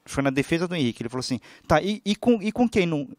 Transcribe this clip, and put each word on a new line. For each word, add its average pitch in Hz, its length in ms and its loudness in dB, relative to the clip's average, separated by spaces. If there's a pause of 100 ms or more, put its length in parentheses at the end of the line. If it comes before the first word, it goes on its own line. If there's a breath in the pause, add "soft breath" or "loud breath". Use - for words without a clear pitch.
foi - 180 -4
na 139 60 2
defesa 160 400 0
do 180 60 -6
Henrique, 123 260 -2
ele 117 80 -6
falou 127 120 -6
assim, 123 200 -4 (260 loud breath)
"Tá, 156 140 4
e, 202 240 -4
e 208 100 0
com, 233 280 2
e 214 100 -2
com 247 160 2
quem 202 160 2
não 151 240 -2 (100)